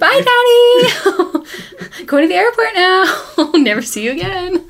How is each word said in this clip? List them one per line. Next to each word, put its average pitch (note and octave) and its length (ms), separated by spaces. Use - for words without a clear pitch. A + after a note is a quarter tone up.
Bye, C5+ 240
Daddy. A#4+ 1800
<laughs> - 20
Going C#4+ 180
to E4 40
the F4+ 60
airport A4 400
now. F#4 760
<laughs> - 20
Never A3 280
see G#3+ 220
you A#3 80
again. F4+ 580